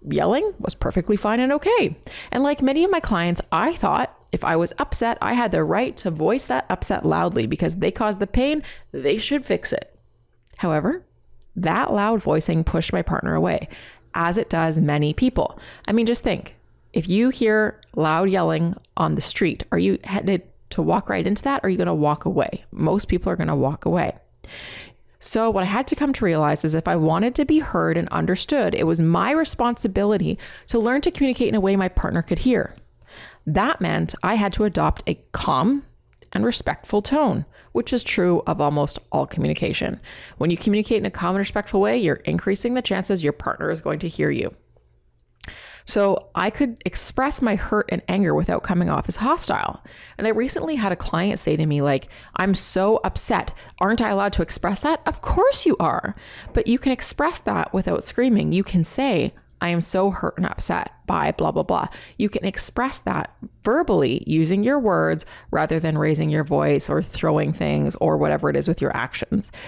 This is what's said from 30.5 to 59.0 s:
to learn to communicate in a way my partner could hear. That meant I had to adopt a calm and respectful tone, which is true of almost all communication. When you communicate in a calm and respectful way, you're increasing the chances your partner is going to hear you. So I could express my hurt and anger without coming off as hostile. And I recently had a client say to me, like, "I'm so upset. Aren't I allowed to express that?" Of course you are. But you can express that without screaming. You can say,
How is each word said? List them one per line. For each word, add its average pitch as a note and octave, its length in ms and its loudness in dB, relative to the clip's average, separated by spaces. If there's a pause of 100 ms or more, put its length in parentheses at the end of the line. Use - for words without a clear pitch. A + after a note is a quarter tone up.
to A#3 120 2
learn A#3+ 220 2
to F4 100 2
communicate C4 380 0
in A3 60 0
a G#3+ 40 4
way G3 160 4
my F#3+ 140 2
partner - 320 0
could E3 180 -2
hear. - 360 2 (720)
That G3 360 0
meant E3 420 -2
I G3 120 2
had G#3 180 0
to G#3+ 100 0
adopt E3 440 0
a - 140 -2 (120)
calm F#3 500 0 (500)
and G3 100 0
respectful - 580 -2
tone, C4 440 0 (260)
which - 220 -2
is A#3+ 100 0
true F3+ 420 2
of D#3+ 140 -2
almost D3 400 0 (120)
all C#3 160 0
communication. - 720 -2 (360)
When D#3 120 0
you E3+ 80 2
communicate G#3+ 400 2
in G3 80 -2
a F#3+ 60 -4
calm F3+ 240 -2
and G3 40 0
respectful G3+ 400 -2
way, G#3+ 180 4
you're F3 200 2
increasing G3 560 -2
the B3+ 80 0
chances F#3 420 -2
your D3 100 2
partner - 380 -4
is D#3+ 100 -6
going D3+ 180 -4
to E3 100 -6
hear D3+ 220 0
you. - 220 -4 (1300)
So - 460 2
I F#3 160 0
could A#3 340 -2
express - 600 -2
my G#3+ 120 2
hurt G#3 340 0
and - 180 -2
anger F#3 260 2
without E3 300 0
coming F3 260 2
off D3 180 -2
as F3+ 100 -4
hostile. - 640 -2 (340)
And - 80 -2
I A3+ 60 2
recently C4+ 440 -2
had G#3 160 0
a F3+ 40 0
client F3+ 440 -2
say D3+ 160 0
to D#3 120 2
me, C#3+ 160 2
like, C#3 240 2 (280)
"I'm F#3+ 200 2
so G3 480 2
upset. - 500 -2 (260)
Aren't A3 220 2
I A3 80 2
allowed G3 240 0
to - 80 0
express F#3+ 380 -2
that?" D#4 260 0
Of - 160 -4
course B4+ 420 2
you - 160 4
are. - 360 0 (380)
But A#3 120 0
you A#3+ 140 2
can C4+ 120 0
express D4+ 460 -2
that - 340 -2
without F#3 320 -2
screaming. G#3+ 480 2
You F#3 120 2
can F3 200 2
say, F#3+ 480 -2 (300)